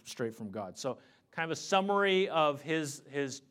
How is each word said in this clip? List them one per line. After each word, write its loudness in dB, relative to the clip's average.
straight -4
from -12
God. -8
So -4
kind -2
of -6
a -2
summary 4
of 4
his, -4
his -2